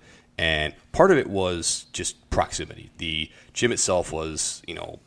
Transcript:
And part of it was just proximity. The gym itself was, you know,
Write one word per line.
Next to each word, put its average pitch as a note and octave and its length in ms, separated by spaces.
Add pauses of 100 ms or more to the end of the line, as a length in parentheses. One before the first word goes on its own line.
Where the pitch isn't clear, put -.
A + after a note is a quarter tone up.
(400)
And D#2 340 (180)
part F#3+ 200
of D#3 80
it - 80
was F2+ 640
just - 380
proximity. - 640
The D#2+ 320 (240)
gym A#2+ 180
itself F2+ 400
was, D#2+ 540
you E2+ 80
know, G1+ 340